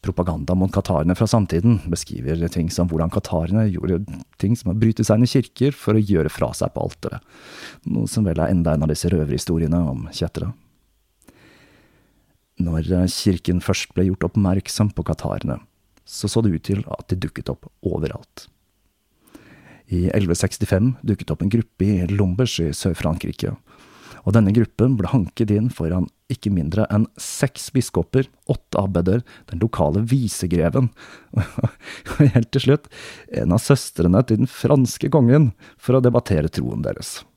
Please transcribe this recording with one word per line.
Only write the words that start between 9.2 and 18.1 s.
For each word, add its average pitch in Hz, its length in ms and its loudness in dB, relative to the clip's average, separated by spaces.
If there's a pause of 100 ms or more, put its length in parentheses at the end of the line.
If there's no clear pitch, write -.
om 62 220 -6
kjettere. - 400 -6 (2000)
Når, 82 320 -2
eh, 90 180 2
kirken 90 540 -2
først - 320 -4
ble 95 160 2
gjort 90 160 -4
oppmerksom 98 680 0
på 85 140 -4
katarene, - 500 -6 (460)
så - 240 -8
så 113 160 0
det 101 80 4
ut 80 100 -2
til 98 240 -4
at - 220 -12
de 90 80 0
dukket 78 340 -6
opp - 160 -8 (160)
overalt. - 640 -6 (1500)